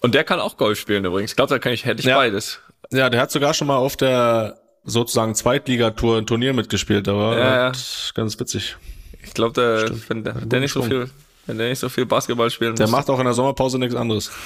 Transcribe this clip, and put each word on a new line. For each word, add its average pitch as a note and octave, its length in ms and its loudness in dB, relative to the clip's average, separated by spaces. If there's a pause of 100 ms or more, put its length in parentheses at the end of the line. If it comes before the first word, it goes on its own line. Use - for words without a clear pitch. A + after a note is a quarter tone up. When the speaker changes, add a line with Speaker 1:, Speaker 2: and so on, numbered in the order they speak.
Speaker 1:
Und A#2+ 140 2
der C#3+ 80 6
kann F3 160 0
auch A2 200 -4
Golf G#2+ 200 2
spielen G2+ 280 -2
übrigens. G2 260 -2
Ich - 40 -6
glaub, C3+ 120 4
da C3+ 100 2
kann B2 140 -2
ich, A#2 140 -4
hätte A2+ 140 -2
ich - 60 -6
Speaker 2:
Ja. C3 100 4
Speaker 1:
beides. A2+ 420 0 (340)
Speaker 2:
Ja, C3 160 4
der A#2+ 140 4
hat - 80 0
sogar C#3+ 240 2
schon D3+ 140 -2
mal C#3 80 2
auf C3 200 0
der A#2+ 600 2 (260)
sozusagen A2+ 500 0
Zweitligatour A#2+ 840 2
ein A2 80 -4
Turnier A#2+ 260 0
mitgespielt, G2+ 560 0
aber G#2 300 2
Speaker 1:
Ja, B2+ 180 2
ja. B2+ 140 2
Speaker 2:
das B2+ 80 -8 (300)
ist - 60 -12
ganz A2 240 -4
witzig. - 380 -6 (480)
Speaker 1:
Ich - 80 -18
glaub, A2+ 220 -2
der, A2+ 320 2
Speaker 2:
Stimmt. A2+ 240 -6
Speaker 1:
wenn A2+ 140 -4
der, A#2 100 -6
Speaker 2:
Hat A#2+ 80 -6
Speaker 1:
der A#2 60 -8
Speaker 2:
guten B2 120 2
Speaker 1:
nicht C#3 120 -2
so C3+ 80 -2
Speaker 2:
Schwung. A#2+ 100 0
Speaker 1:
viel, B2+ 200 -2 (360)
wenn A#2 100 -6
der A2+ 140 -2
nicht B2+ 80 -4
so C3+ 100 -4
viel B2+ 160 0
Basketball A#2 460 0
spielen A2+ 240 -2
Speaker 2:
Der A2 120 2
Speaker 1:
muss. A2 60 2
Speaker 2:
macht C#3 160 0
auch C3+ 100 2
in C3 60 2
der B2 100 2
Sommerpause C3 440 0
nichts B2+ 160 -2
anderes. A2+ 360 -2 (160)